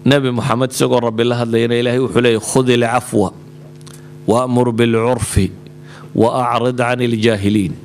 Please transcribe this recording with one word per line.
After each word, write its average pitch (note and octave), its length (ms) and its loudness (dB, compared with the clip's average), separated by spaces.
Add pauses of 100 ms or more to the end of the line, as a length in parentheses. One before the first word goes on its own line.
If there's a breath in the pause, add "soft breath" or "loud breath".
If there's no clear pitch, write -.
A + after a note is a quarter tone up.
Nebi C3+ 260 2
Muxamed B2 400 -2
isagoo B2+ 300 0
Rabbi A#2 240 -2
la A#2+ 120 0
hadlayana A#2 380 0
Ilaahay A#2+ 260 0
wuxuu B2+ 220 0
leeyahay, A2+ 280 2
"Khudil B2 360 2
cafwa, A2+ 460 -2 (920 loud breath)
wa'mur B2 460 2
bilcurfi, A2+ 800 0 (640 loud breath)
wa A2+ 140 4 (260)
acrid B2 240 0
canil B2 400 0
jaahiliin." G#2 560 0 (100)